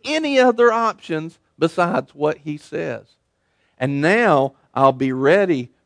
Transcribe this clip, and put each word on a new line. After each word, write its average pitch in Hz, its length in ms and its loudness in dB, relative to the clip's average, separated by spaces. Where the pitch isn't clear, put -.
any 294 340 -2
other 240 320 4
options 185 720 -4
besides 165 560 -2
what 147 240 -4
he 151 180 -10
says. 147 600 -12
And 139 220 -4
now 175 520 2
I'll 135 200 2
be 131 200 -4
ready 143 580 0